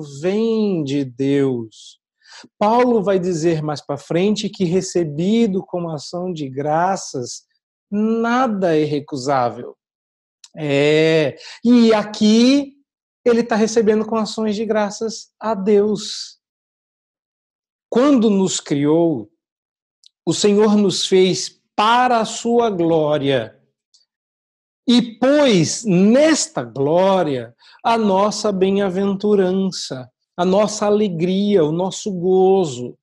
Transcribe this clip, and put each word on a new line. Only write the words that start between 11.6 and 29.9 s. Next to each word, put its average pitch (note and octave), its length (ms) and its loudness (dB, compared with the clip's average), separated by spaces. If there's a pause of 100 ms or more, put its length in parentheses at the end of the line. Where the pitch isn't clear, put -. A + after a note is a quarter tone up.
e A#3 300 6
aqui A3+ 840 2 (520)
ele A#3 140 2
tá A#3+ 120 -4
recebendo G#3+ 500 2
com A3 100 -6
ações G#3+ 400 -4
de A3+ 100 -6
graças G#3+ 720 -6
a G#3+ 140 -4
Deus. G3+ 840 -2 (1500)
Quando B3 400 4
nos F#3+ 300 0
criou, D3 720 0 (960)
o - 80 0
Senhor G#3 420 2
nos G3+ 300 0
fez F#3 560 0 (140)
para A#3+ 440 2
a A3 60 -2
sua A#3 440 0
glória D3+ 880 0 (1300)
e B3 140 4 (180)
pôs B3+ 680 2
nesta A3 760 2
glória C#3+ 880 0 (300)
a A#3 140 2
nossa G#3 540 0
bem-aventurança, F#3+ 1600 -2 (260)